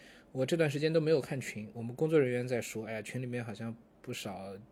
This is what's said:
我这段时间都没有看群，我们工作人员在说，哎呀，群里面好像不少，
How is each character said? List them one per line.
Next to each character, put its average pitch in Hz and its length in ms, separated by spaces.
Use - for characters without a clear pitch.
我 131 120
这 170 120
段 160 120
时 139 120
间 156 120
都 165 80
没 156 120
有 147 80
看 135 200
群， 107 320
我 117 80
们 117 140
工 160 160
作 160 80
人 131 100
员 123 200
在 120 120
说， 110 260
哎 110 80
呀， 107 80
群 123 200
里 127 40
面 120 180
好 110 100
像 113 180
不 127 100
少， 98 400